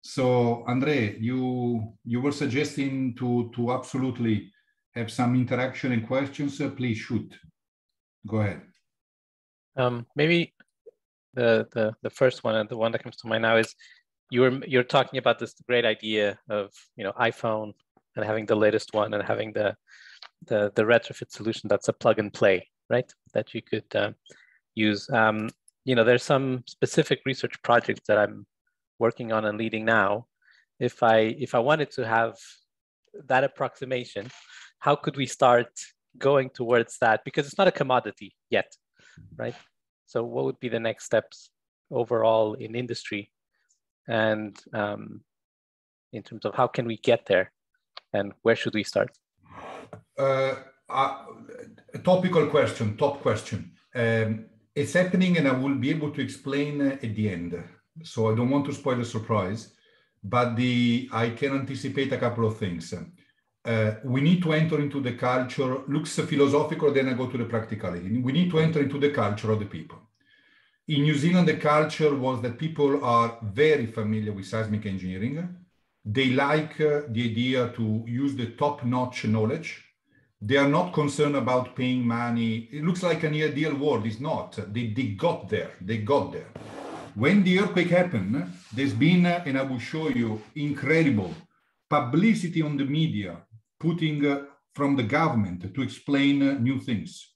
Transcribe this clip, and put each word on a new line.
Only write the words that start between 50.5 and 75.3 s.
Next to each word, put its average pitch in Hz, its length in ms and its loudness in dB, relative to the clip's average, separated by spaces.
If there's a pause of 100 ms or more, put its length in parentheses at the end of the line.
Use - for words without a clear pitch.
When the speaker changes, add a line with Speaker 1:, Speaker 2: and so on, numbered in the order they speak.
Speaker 1:
uh, 135 340 -2 (680)
a 123 60 -12
topical 180 480 4
question, 117 500 0
top 147 240 0
question. 107 500 -4 (240)
Um, 113 520 0 (280)
it's 139 180 -2
happening 180 460 4
and 139 80 4
I 131 60 4
will 135 200 0
be 127 160 0
able 156 220 -2
to 139 100 -6
explain, 143 600 -4
uh, 135 200 0
at 107 140 -6
the 107 160 0
end. 85 280 -6 (440)
So 110 280 -2
I 110 40 2
don't 123 160 0
want 143 160 2
to 139 60 -6
spoil 127 240 -2
the 120 80 -4
surprise, 110 680 -4 (500)
but 120 320 0
the, 120 560 2
I 117 200 0
can 139 220 -2
anticipate 135 600 -4
a 117 60 -2
couple 113 260 0
of 110 140 -2
things. 87 340 -6 (720)
Uh, 110 380 0
we 131 180 0
need 175 220 4
to 156 100 2
enter 156 260 2
into 139 220 -2
the 123 120 -2
culture, 127 720 -2
looks 156 320 -2
philosophical, 147 720 2
then 131 160 2
I 127 40 -2
go 123 120 -2
to 123 140 -6
the 113 60 -2
practicality. 104 760 -4
We 127 120 0
need 175 200 2
to 156 80 4
enter 160 200 2
into 135 200 0
the 143 100 2
culture 107 420 -2
of 107 60 2
the 101 80 -4
people. - 320 -14 (880)
In 143 140 0
New 151 140 4
Zealand, 170 320 4
the 151 100 2
culture 151 560 2
was 127 300 -2
that 117 160 -6
people 143 440 0
are 117 380 2
very 131 460 2
familiar 107 440 -2
with 95 140 -10
seismic 107 400 -2
engineering. 98 720 -4 (500)